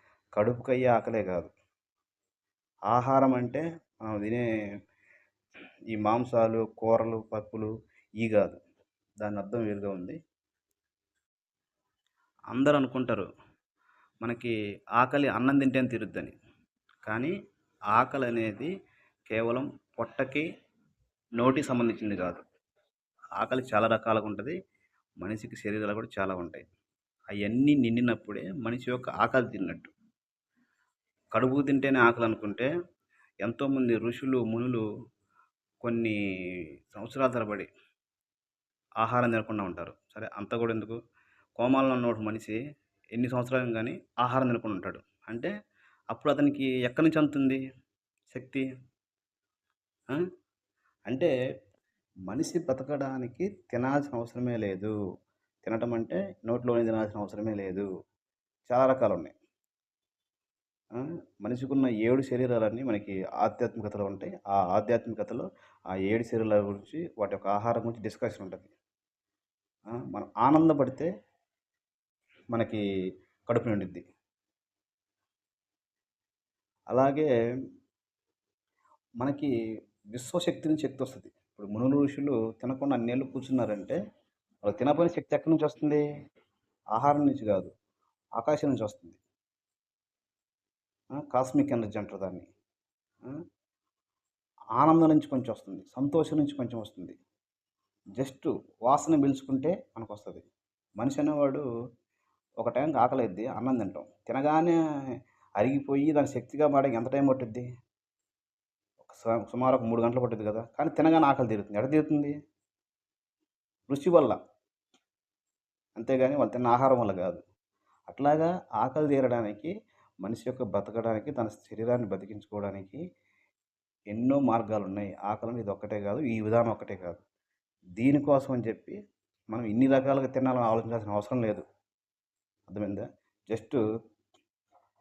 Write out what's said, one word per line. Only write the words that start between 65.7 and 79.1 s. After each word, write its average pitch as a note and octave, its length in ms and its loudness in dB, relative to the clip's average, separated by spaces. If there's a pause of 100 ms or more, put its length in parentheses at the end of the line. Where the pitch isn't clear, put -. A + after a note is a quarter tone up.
ఆ F#2 100 -6
ఏడు G2+ 260 0
శరీరాల A2 380 2
గురించి, G2+ 580 -6
వాటి G2+ 160 -2
యొక్క G2 140 -6
ఆహారం A2+ 320 0
గురించి A2+ 220 -6
డిస్కషన్ G#2+ 400 -6
ఉంటది. F#2 260 -14 (1200)
ఆ? A2+ 180 -10
మనం G2+ 320 -10
ఆనందపడితే D3 880 4 (1300)
మనకి A2+ 320 -2 (680)
కడుపు A#2 200 2
నిండుద్ది. F#2 460 -6 (2750)
అలాగే C3+ 400 4 (1900)